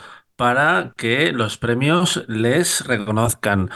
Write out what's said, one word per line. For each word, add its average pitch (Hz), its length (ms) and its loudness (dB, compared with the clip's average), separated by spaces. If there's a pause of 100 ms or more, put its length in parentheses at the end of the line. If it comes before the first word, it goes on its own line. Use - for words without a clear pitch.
(360)
para 139 600 0
que 131 340 0
los 113 260 -2
premios 147 720 0
les 123 580 0
reconozcan. 107 920 0